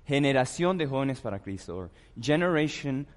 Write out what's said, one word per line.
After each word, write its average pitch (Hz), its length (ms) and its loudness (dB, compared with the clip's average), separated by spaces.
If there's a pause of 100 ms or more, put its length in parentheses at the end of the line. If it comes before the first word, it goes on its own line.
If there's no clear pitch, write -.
Generación 139 720 2
de 160 120 -2
Jóvenes 135 320 -2
para 98 180 -6
Cristo, 95 380 -10
or 92 140 -10 (300)
Generation 147 840 2 (100)